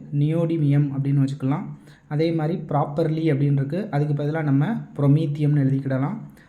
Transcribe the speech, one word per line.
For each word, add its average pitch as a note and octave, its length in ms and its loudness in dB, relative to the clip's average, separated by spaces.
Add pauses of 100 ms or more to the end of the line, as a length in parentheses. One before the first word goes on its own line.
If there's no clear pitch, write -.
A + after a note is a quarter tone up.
(120)
நியோடிமியம் D3 800 2
அப்படின்னு C3+ 360 0
வச்சுக்கலாம். C3+ 380 -4 (440)
அதே D#3+ 240 0
மாதிரி D#3+ 260 -2
ப்ராப்பர்லி D#3 760 0
அப்படின்னு C#3+ 180 2
இருக்கு, C#3+ 380 -2
அதுக்கு D3 320 0
பதிலா D3+ 200 -2
நம்ம C#3+ 240 2
புரோமீத்தியம்னு D3 920 2
எழுதிக்கிடலாம். C3+ 560 0 (320)